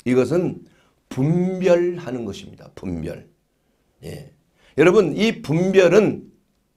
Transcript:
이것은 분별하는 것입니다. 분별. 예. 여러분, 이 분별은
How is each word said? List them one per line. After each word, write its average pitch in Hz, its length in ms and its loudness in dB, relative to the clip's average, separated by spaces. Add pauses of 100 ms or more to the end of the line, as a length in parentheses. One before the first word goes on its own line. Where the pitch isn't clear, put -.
이것은 127 640 -2 (440)
분별하는 175 1160 0
것입니다. 98 500 -16
분별. 85 540 -10 (760)
예. - 300 -18 (440)
여러분, 170 380 4
이 214 260 -2
분별은 180 920 2 (460)